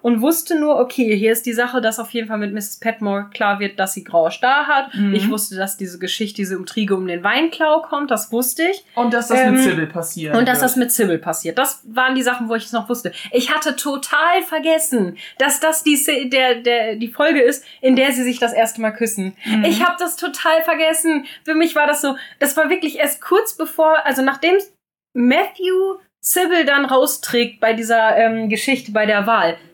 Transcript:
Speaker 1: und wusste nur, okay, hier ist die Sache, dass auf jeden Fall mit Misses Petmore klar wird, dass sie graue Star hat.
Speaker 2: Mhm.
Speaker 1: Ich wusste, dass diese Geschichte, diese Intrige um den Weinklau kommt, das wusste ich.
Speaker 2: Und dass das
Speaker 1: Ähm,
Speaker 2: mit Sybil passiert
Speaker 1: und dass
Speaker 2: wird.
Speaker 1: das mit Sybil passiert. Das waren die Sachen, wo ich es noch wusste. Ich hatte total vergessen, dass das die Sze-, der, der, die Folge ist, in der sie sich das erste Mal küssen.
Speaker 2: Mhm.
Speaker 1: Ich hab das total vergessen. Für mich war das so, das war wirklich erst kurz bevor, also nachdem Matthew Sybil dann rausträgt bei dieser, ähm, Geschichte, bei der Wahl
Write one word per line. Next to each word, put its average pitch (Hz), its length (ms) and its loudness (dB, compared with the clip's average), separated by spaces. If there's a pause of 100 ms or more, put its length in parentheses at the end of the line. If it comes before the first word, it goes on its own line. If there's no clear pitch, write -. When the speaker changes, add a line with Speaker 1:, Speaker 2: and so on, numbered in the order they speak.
Speaker 1:
und 240 200 2
wusste 320 380 0
nur, 302 200 2
okay, 247 380 0
hier 220 140 2
ist 226 160 -2
die 233 60 -4
Sache, 240 280 -2
dass 220 160 -2
auf 220 140 -10
jeden 226 160 -6
Fall 214 100 -6
mit 208 160 -6
Misses 208 260 -10
Petmore 202 540 -4
klar 202 260 -2
wird, 196 200 -6
dass 190 140 -2
sie 190 100 -12
graue 165 260 2
Star 285 380 0
hat. 269 260 0
Speaker 2:
Mhm. 196 220 0
Speaker 1:
Ich 196 160 0
wusste, 202 240 -4
dass 190 220 -6
diese 180 200 -10
Geschichte, 185 380 -6
diese 190 220 -4
Intrige 196 380 -2
um 185 120 -4
den 175 160 -6
Weinklau 311 580 2
kommt, 294 300 -4
das 220 200 -4
wusste 247 380 -2
ich. 392 240 -6
Speaker 2:
Und 240 220 0
dass 233 140 -2
das 254 100 4
Speaker 1:
Ähm, 254 140 4
Speaker 2:
mit 262 100 4
Sybil 165 240 2
passiert 165 480 -6
Speaker 1:
und 240 120 4
dass 247 120 2
Speaker 2:
wird. 262 40 2
Speaker 1:
das 254 120 0
mit 247 160 0
Sybil 185 260 2
passiert. 165 400 -6
Das 277 280 -2
waren 254 280 0
die 262 80 0
Sachen, 240 280 -2
wo 226 60 -2
ich 226 100 -4
es - 60 -14
noch 220 160 -4
wusste. 240 260 -4 (180)
Ich 254 200 0
hatte 311 260 -2
total 311 680 0
vergessen, 311 720 0 (220)
dass 269 200 0
das 320 240 0
die 302 140 4
Sze-, 269 320 -2
der, 254 320 2
der, 233 360 0
die 226 100 -6
Folge 294 340 2
ist, 269 240 2 (160)
in 262 140 6
der 262 160 4
sie 247 120 -2
sich 247 140 0
das 233 160 0
erste 226 280 0
Mal 220 100 0
küssen. 214 440 -4 (100)
Speaker 2:
Mhm. 220 180 2
Speaker 1:
Ich 320 200 2
hab 349 140 0
das 339 200 -4
total 320 440 0
vergessen. 320 640 0 (200)
Für 311 100 0
mich 330 200 2
war 294 120 4
das 294 140 0
so, 269 140 -2 (220)
das 262 200 0
war 311 120 2
wirklich 320 300 -2
erst 294 220 -2
kurz 440 360 0
bevor, 311 480 2
also 262 160 0
nachdem 269 320 2 (640)
Matthew 370 800 0 (240)
Sybil 349 440 2
dann 277 200 2
rausträgt 254 720 0
bei 226 140 2
dieser, 220 440 2
ähm, 226 320 2
Geschichte, 220 420 -2
bei 214 160 0
der 208 180 2
Wahl 185 320 2 (160)